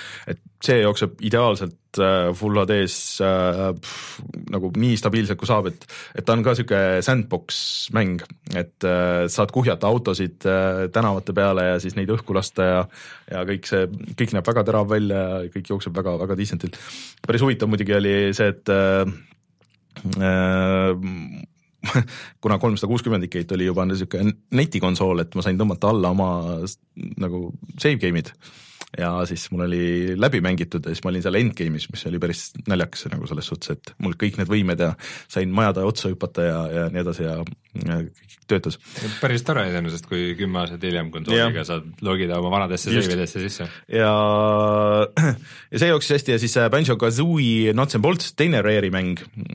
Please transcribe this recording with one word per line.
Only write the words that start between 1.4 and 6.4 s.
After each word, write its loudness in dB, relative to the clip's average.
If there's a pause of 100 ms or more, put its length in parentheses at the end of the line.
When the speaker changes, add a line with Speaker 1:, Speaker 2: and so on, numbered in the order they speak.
Speaker 1:
äh, 4
Full 0
H 4
D-s, 2 (260)
äh, 2 (180)
pff, -14 (300)
nagu -2
nii 4
stabiilselt, 0
kui -6
saab, 2
et, -18 (320)
et -4
ta 4
on 2